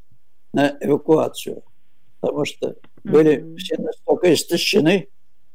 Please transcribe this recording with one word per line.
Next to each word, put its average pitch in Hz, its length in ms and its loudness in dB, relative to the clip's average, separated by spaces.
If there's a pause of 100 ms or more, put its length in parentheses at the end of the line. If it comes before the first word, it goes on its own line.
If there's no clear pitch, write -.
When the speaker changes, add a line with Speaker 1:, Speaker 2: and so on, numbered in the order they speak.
(540)
Speaker 1:
на 143 260 2
эвакуацию, - 840 0 (580)
потому 143 240 0
что - 300 -6 (280)
были 151 360 6
Speaker 2:
Мгм. 165 180 -12
Speaker 1:
все 180 200 -6
настолько - 560 2
истощены, 170 760 2 (460)